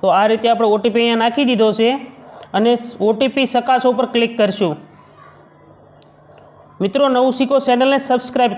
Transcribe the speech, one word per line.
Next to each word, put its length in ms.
તો 60
આ 180
રીતે 220
આપણે 200
ઓ 80
ટી 140
પી 100
અહીંયા 160
નાખી 280
દીધો 280
છે 200
અને 220
સ-, 240
ઓ 120
ટી 160
પી 160
ચકાસો 460
ઉપર 160
ક્લિક 320
કરશું. 380
મિત્રો, 280
નવશીખો 500
ચેનલને 400
સબસ્ક્રાઇબ 600